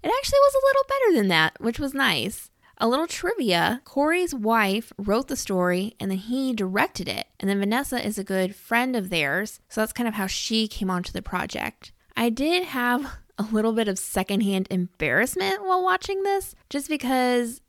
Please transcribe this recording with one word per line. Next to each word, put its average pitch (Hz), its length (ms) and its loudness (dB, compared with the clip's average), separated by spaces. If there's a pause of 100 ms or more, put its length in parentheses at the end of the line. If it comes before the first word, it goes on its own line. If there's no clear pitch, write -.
it 294 140 0
actually 554 220 2
was 554 140 6
a 539 140 2
little 554 220 4
better 508 280 4
than 208 120 4
that, 160 320 2
which 226 180 -2
was 285 140 -4
nice. 208 580 -2 (260)
A 226 120 0
little 294 180 0
trivia, 233 760 0
Corey's 330 500 0
wife 220 600 0
wrote 214 320 0
the 269 80 -4
story 180 600 0
and 190 140 -4
then 190 60 -2
he 254 340 -2
directed 208 560 -2
it. - 180 -6 (140)
And 190 100 -2
then 196 80 2
Vanessa 233 480 -2
is 208 120 -4
a 190 80 -6
good 190 280 0
friend 247 440 -2
of 185 120 -2
theirs, 165 600 -2
so - 100 -6
that's 220 140 0
kind 240 160 -2
of 208 60 -6
how 196 120 -2
she 220 400 0
came 196 220 -4
onto 180 240 -4
the 190 80 -6
project. - 720 -6 (240)
I 233 120 2
did 320 360 0
have 262 420 -2 (320)
a 202 40 -2
little 220 280 0
bit 220 160 0
of 190 100 -2
secondhand 196 720 0
embarrassment 220 920 0
while 370 220 2
watching 381 380 -2
this, 392 300 -2 (160)
just 277 200 -4
because 247 800 0